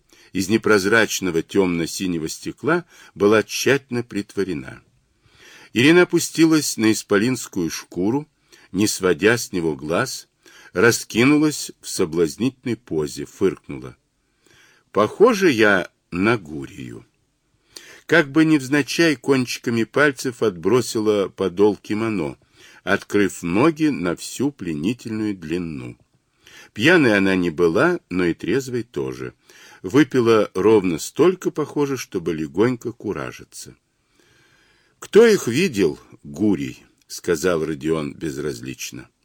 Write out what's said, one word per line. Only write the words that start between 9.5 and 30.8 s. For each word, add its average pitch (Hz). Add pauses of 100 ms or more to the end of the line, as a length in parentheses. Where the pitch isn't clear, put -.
него 80
глаз, 80 (460)
раскинулась 123 (100)
в -
соблазнительной 90
позе, 73
фыркнула. 69 (960)
"Похоже 190
я 104 (220)
на 104
Гурию". 67 (1000)
Как 156
бы 156
невзначай 147
кончиками 123
пальцев 135
отбросила 104
подол 95
кимоно, 104 (460)
открыв 98
ноги 147
на 87
всю -
пленительную 104
длину. 80 (760)
Пьяной 131
она 95
не 87
была, 87 (100)
но 90
и 82
трезвой 123
тоже. 65 (480)
Выпила 117
ровно 92